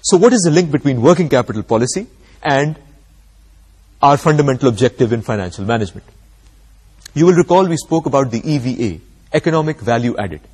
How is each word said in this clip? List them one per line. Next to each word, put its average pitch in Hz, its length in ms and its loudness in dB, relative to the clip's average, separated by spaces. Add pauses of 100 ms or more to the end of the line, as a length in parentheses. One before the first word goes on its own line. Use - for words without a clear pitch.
So - 160 2
what 233 160 6
is 233 80 2
the 170 100 2
link 156 200 2
between 139 300 0
working 165 280 2
capital 117 340 -2
policy 123 440 -2 (340)
and 147 380 -2 (1200)
our 143 160 4
fundamental 143 520 0
objective 117 420 0
in 117 100 -4
financial 98 440 -8
management? 107 400 -4 (1080)
You 147 120 2
will 180 80 6
recall 180 340 2
we 165 100 -2
spoke 160 280 -4
about 135 260 -2
the 117 120 -6
E 151 140 -4
V 123 280 -6
A, - 500 -10
economic 156 440 -2
value 117 380 -2
added. 85 240 -8 (120)